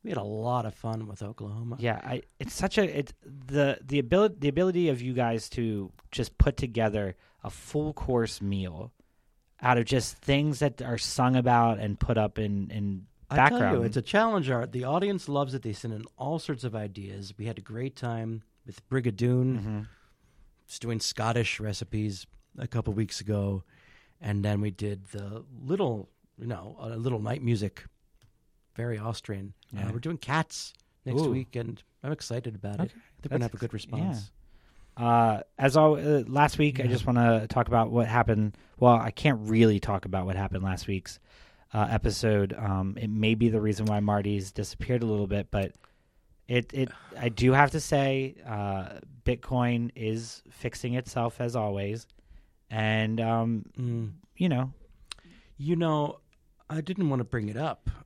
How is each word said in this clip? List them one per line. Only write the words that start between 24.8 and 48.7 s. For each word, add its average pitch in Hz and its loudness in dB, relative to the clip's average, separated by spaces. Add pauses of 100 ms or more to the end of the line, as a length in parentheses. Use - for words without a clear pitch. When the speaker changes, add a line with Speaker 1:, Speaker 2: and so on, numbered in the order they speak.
Speaker 1:
the 101 -12 (180)
little, 131 -2 (300)
you 117 -10
know, 101 -10
a 113 -8
little 117 -2
night 113 -4
music, 110 0 (880)
very 117 -6
Austrian. 101 -8 (220)
Uh, 101 -6
Speaker 2:
Yeah. 98 -4
Speaker 1:
we're 117 -6
doing 160 -6
Cats - -4 (320)
next 131 0
Speaker 2:
Ooh. 151 2
Speaker 1:
week, 131 -4
and 117 -6 (220)
I'm 135 -4
excited 117 -6
about 101 -8
Speaker 2:
Okay. 165 -2
Speaker 1:
it. - -
I - -10
think - -20 (280)
we're - -8
gonna 139 -2
Speaker 2:
That's 120 -2
Speaker 1:
have - -12
a 110 -10
good 120 -6
Speaker 2:
ex-, 107 -8
Speaker 1:
response. 127 -4 (680)
Speaker 2:
yeah. 120 -2
Uh, 117 4 (160)
as 135 4
al-, 156 8
uh, 147 4
last 143 4
week, 147 2
I 127 0
Speaker 1:
Yeah. 120 2
Speaker 2:
just 127 0
wanna 117 4
talk 120 0
about 113 2
what 117 2
happened. 113 2 (200)
Well, 123 8
I 113 0
can't 113 0
really 110 8
talk 98 -2
about 92 -2
what 92 -2
happened 95 -2
last 92 -2
week's, 95 -6 (540)
uh, 107 2
episode. 107 2
Um, 98 -2
it 110 -4
may 110 2
be 113 4
the 110 2
reason 107 0
why 104 2
Marty's 104 0
disappeared - -4
a - -2
little 104 0
bit, 101 -2
but 98 -2 (760)
it, 120 0
it, 131 -2 (280)
I 120 -2
do 117 4
have 139 6
to 156 -2
say, 135 0 (100)
uh, 101 -4 (240)